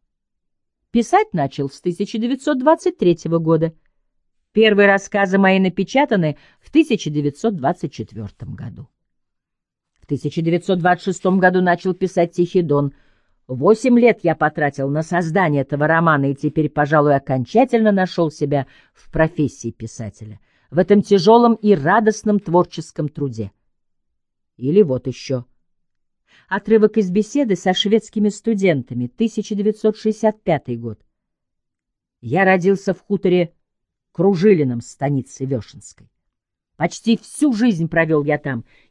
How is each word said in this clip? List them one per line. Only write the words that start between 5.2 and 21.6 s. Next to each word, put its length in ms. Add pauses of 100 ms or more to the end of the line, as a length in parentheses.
мои 220
напечатаны 800 (220)
в 120
тысяча 380
девятьсот 480
двадцать 340
четвёртом 640
году. 320 (1120)
В 60
тысяча 360
девятьсот 380
двадцать 260
шестом 340
году 220
начал 320
писать 380
«Тихий 300
Дон». 320 (540)
Восемь 500
лет 260
я 120
потратил 540
на 140
создание 580
этого 260
романа 440
и 40
теперь, 340
пожалуй, 460
окончательно 800
нашёл 360
себя 380 (260)
в 160
профессии 640
писателя, 680 (280)
в 80
этом 240
тяжёлом 540
и 180